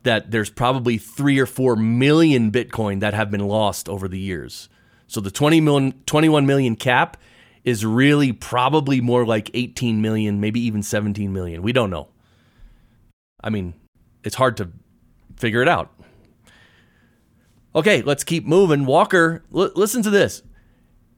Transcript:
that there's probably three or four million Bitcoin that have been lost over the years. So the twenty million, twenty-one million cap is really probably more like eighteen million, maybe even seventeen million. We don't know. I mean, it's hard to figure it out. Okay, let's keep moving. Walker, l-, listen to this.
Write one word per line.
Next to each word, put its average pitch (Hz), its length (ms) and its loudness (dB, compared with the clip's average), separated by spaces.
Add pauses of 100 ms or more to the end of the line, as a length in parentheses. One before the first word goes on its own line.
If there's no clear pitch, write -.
that 110 280 -2
there's 110 180 -2
probably 123 480 -2
three 139 400 -2
or 135 80 2
four 127 300 0
million 123 760 4
Bitcoin 107 500 -4
that 104 120 -2
have 104 160 -2
been 101 180 -4
lost 104 400 -2
over 98 200 -8
the 92 120 -8
years. 90 480 -10 (380)
So - 160 -8
the 98 80 -6
twenty 156 320 2
million, 139 320 2 (140)
twenty-one 151 400 2
million 135 280 2
cap 131 400 0 (500)
is 110 200 -2
really 135 460 4
probably 135 680 0
more 120 240 2
like 110 280 -2
eighteen 117 480 -2
million, 107 380 0
maybe 110 220 -2
even 107 220 -2
seventeen 104 500 -4
million. 87 300 -8
We 113 100 -2
don't 117 160 2
know. 82 180 -8 (1400)
I 110 60 -6
mean, 95 240 -4 (500)
it's - 120 -8
hard 127 220 0
to 92 120 -8 (640)
figure 117 260 -2
it 135 60 2
out. 135 240 -2 (1800)
Okay, 160 280 2
let's 139 220 -2
keep 165 220 -4
moving. 160 400 4
Walker, 165 580 2 (100)
l-, 180 220 0
listen 220 280 0
to 208 60 0
this. 196 340 2 (760)